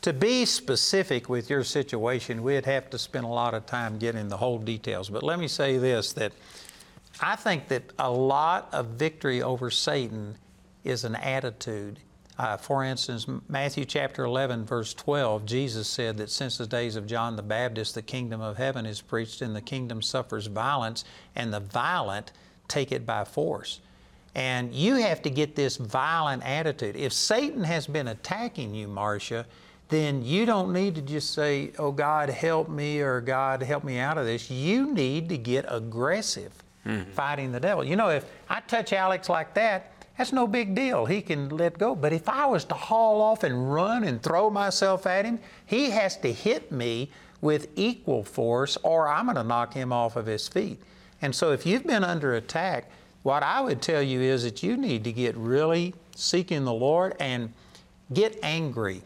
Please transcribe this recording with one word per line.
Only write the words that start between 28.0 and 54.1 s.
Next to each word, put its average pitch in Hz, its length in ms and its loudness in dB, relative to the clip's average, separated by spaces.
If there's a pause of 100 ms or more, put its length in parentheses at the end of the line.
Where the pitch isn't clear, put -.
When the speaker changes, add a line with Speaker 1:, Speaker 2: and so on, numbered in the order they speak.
Speaker 1:
attacking 143 680 -6
you, 107 140 -6
Marcia, 104 580 -2 (440)
then 147 340 2
you 185 220 2
don't 190 260 2
need 185 220 2
to 156 80 -6
just 143 320 -4
say, 147 440 0
"Oh, 143 140 0
God, 147 380 2
help 165 400 0
me," 147 320 -2
or, 127 180 2
"God, 131 420 0
help 143 220 -2
me 131 140 -2
out 143 180 0
of 147 80 0
this." 117 260 -2
You 196 400 2
need 160 380 0
to 170 80 -2
get 123 320 0
aggressive 117 840 -2 (320)
Speaker 2:
Mm-hmm. 98 280 -4
Speaker 1:
fighting 143 400 -2
the 123 80 -2
devil. 165 240 0
You 143 100 0
know, 208 140 4
if 151 160 2 (260)
I 208 80 -2
touch 226 340 -2
Alex 190 360 2
like 165 260 0
that, 202 360 0 (280)
that's 254 140 -2
no 247 140 4
big 208 280 0
deal. 233 320 2
He 190 160 0
can 143 260 -2
let 165 300 0
go. 240 160 2
But 151 180 2
if 165 160 0
I 277 180 2
was 202 200 2
to - 80 -2
haul 220 460 4
off 214 240 4
and 131 280 0
run 208 320 2
and 123 180 0
throw 180 280 4
myself 196 560 2
at 190 180 4
him, 226 140 -2 (280)
he 254 240 2
has 202 280 2
to 123 140 2
hit - 380 0
me 120 400 -2 (300)
with 151 360 2
equal 185 460 0
force, 120 600 0
or 165 260 4
I'm 165 180 2
gonna 175 160 0
knock 120 320 0
him 127 180 -2
off 117 240 2
of 110 100 -2
his 107 220 -4
feet. 202 320 -2 (420)
And 139 120 0
so 160 180 4
if 135 140 0
you've 247 200 2
been 220 180 4
under 151 300 0
attack, 160 560 -2 (320)
what 143 200 2
I 180 180 2
would 170 200 0
tell 151 220 2
you 131 180 2